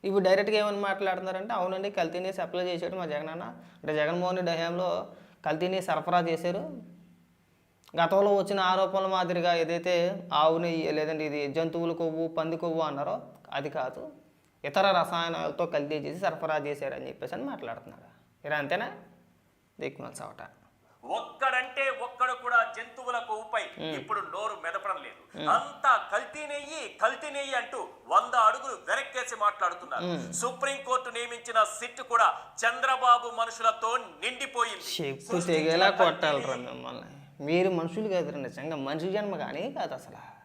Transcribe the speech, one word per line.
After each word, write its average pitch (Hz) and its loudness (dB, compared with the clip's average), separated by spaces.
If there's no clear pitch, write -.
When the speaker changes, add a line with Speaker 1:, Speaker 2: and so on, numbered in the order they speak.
Speaker 1:
ఇప్పుడు 196 4
డైరెక్ట్గా 202 6
ఏమని 208 2
మాట్లాడుతున్నారంటే, 190 -2
"అవునండి, 190 -2
కల్తీ 170 0
నెయ్యి 185 -2
సప్లై 180 -2
చేశాడు 175 -2
మా 180 -4
జగనన్న," 156 -6
అంటే 135 -6
జగన్మోహన్ 175 2
రెడ్డి 175 0
హయాంలో 175 -2
కల్తీ 160 0
నెయ్యి 185 0
సరఫరా 170 2
చేశారు. 175 -2
గతంలో 202 6
వచ్చిన 196 2
ఆరోపణల 190 4
మాదిరిగా 175 2
ఏదైతే 170 2
ఆవు 160 6
నెయ్యి, 165 0
లేదంటే 156 0
ఇది 143 -2
జంతువుల 165 0
కొవ్వు, 165 -2
పంది 165 -2
కొవ్వు 165 -2
అన్నారో 151 -2
అది 143 -4
కాదు, 143 -6
ఇతర 185 4
రసాయనాలతో 165 -2
కల్తీ 151 -2
చేసి 147 -6
సరఫరా 160 -2
చేశారని 139 -4
చెప్పేసి 135 -10
అని 240 -8
మాట్లాడుతున్నారు. - -10
ఇలా 151 0
అంతేనా? 156 -2
దిక్కుమాల 139 -8
చవట. 107 -14
Speaker 2:
ఒక్కడంటే 254 -2
ఒక్కడు 254 -2
కూడా 240 2
జంతువుల 240 -6
కొవ్వుపై 220 -4
Speaker 1:
మ్మ్. - -10
Speaker 2:
ఇప్పుడు 160 -4
నోరు 202 -6
మెదపడం 180 -4
లేదు. - -16
Speaker 1:
మ్మ్. 156 -2
Speaker 2:
అంతా - 2
కల్తీ 294 -4
నెయ్యి, 285 -8
కల్తీ 254 0
నెయ్యి 277 -4
అంటూ 233 -4
వంద 247 4
అడుగులు 233 4
వెనక్కేసి 247 -4
మాట్లాడుతున్నారు. 180 0
Speaker 1:
మ్మ్. 180 -4
Speaker 2:
సుప్రీంకోర్టు 254 -2
నియమించిన 233 0
సిట్ 233 -4
కూడా 226 4
చంద్రబాబు 240 4
మనుషులతో 226 0
నిండిపోయింది. 220 -4
Speaker 1:
చెప్పు 135 -8
Speaker 2:
సృష్టించిన 170 2
Speaker 1:
తెగేలా 175 6
Speaker 2:
కల్తీ 190 6
Speaker 1:
కొట్టాలిరా 143 2
Speaker 2:
నెయ్యి 123 -8
Speaker 1:
మిమ్మల్ని. 123 -12
మీరు 175 4
మనుషులు 175 -2
కాదురా, 156 -2
నిజంగా 135 -8
మనిషి 151 -4
జన్మ 202 -2
కానీ 151 -6
కాదు 160 -4
అసలు. - -14